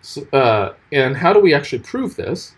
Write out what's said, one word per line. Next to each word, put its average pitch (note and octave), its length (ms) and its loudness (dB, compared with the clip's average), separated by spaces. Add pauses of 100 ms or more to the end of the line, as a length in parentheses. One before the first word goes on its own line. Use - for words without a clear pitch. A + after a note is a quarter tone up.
So, - 180 -14 (100)
uh, A2+ 420 2 (160)
and C3+ 260 0
how E3+ 160 2
do G#3 60 6
we F3+ 160 4
actually C#3+ 240 -4
prove - 380 -8
this? A2 420 -10